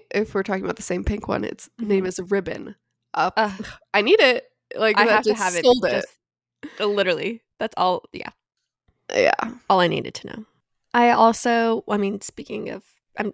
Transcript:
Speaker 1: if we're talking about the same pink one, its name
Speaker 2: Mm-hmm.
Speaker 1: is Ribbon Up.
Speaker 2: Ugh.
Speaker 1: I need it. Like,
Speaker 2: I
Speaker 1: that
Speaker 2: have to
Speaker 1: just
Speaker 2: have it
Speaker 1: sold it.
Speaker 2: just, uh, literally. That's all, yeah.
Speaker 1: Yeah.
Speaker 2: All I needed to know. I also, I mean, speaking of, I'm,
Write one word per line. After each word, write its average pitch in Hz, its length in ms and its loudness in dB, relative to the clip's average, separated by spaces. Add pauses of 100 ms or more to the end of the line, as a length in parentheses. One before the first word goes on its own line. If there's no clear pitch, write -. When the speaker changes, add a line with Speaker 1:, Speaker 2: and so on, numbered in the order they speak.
(120)
Speaker 1:
if 214 220 -4
we're 190 100 -2
talking 190 220 -4
about 180 100 -4
the - 60 -14
same 185 240 -6
pink 208 240 -2
one, - 160 -2
its - 240 -10 (100)
name 208 200 0
Speaker 2:
Mm-hmm. 185 80 -2
Speaker 1:
is 185 120 -6 (120)
Ribbon 196 440 -6 (380)
Up. 175 240 0
Speaker 2:
Ugh. 208 280 -2 (280)
Speaker 1:
I 202 80 4
need 339 180 4
it. 254 260 4 (320)
Like, 208 220 2
Speaker 2:
I 208 60 6
Speaker 1:
that 226 60 2
Speaker 2:
have 214 120 2
to 220 80 0
Speaker 1:
just 220 100 -2
Speaker 2:
have 180 140 2
it 170 100 -2
Speaker 1:
sold 247 200 4
it. 139 60 0
Speaker 2:
just, - 880 -10
uh, 214 60 -2
literally. 202 560 0 (160)
That's - 180 -6
all, 180 280 0 (100)
yeah. - 160 -12 (840)
Speaker 1:
Yeah. - 200 6 (340)
Speaker 2:
All 190 120 4
I 175 80 4
needed 156 260 -4
to - 140 -14
know. - 180 -14 (480)
I 240 160 4
also, 226 800 2
I 208 80 0
mean, 196 240 -4
speaking - 480 -10
of, 196 140 -14 (340)
I'm, 208 160 -4